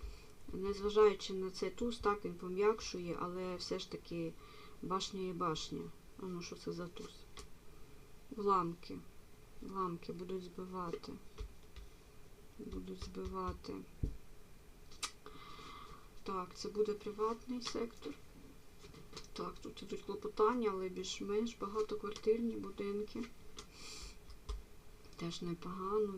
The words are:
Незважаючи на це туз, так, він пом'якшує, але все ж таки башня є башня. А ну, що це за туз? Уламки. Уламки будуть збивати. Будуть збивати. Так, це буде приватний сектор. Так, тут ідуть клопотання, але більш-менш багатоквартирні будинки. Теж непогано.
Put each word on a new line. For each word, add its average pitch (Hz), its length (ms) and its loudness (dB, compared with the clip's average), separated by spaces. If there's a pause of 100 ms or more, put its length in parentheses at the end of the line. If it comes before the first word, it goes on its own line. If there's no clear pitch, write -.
(520)
Незважаючи 202 840 8
на 185 160 2
це 185 200 0
туз, 240 280 2
так, 208 260 6
він 175 100 0
пом'якшує, 185 840 4
але 180 360 0
все 180 220 0
ж - 120 -6
таки 165 420 -2 (500)
башня 190 380 0
є 185 120 0
башня. 170 500 0 (360)
А 190 80 -6
ну, 175 160 -2
що 175 140 -6
це 170 160 -4
за 170 140 -4
туз? - 240 -8 (1300)
Уламки. 185 640 6 (640)
Уламки 185 500 0
будуть 185 300 -2
збивати. 180 680 -4 (1500)
Будуть 185 460 -4
збивати. 185 680 -2 (2500)
Так, 185 320 -2
це - 140 -4
буде 208 240 6
приватний 220 680 0
сектор. 233 520 -2 (1160)
Так, - 280 -2
тут - 220 -8
ідуть - 200 -4
клопотання, 214 720 6
але 185 160 0
більш-менш 196 720 2
багатоквартирні 214 960 4
будинки. 202 680 0 (1900)
Теж 170 260 -2
непогано. 190 760 2